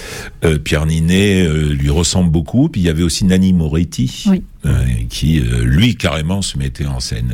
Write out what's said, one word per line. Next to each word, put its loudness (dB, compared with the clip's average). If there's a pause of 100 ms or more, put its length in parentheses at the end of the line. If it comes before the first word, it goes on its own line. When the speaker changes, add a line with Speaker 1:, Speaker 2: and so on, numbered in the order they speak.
(440)
Speaker 1:
euh, 2
Pierre -2
Ninet, 2
euh, 0
lui 0
ressemble 0
beaucoup. 2
Puis -4
il 2
y 2
avait 0
aussi -2
Nanni 4
Moretti, -2
Speaker 2:
Oui. 2 (220)
Speaker 1:
euh, 2 (240)
qui, 0
euh, 0
lui, 2
carrément -2
se -6
mettait -4
en -4
scène -4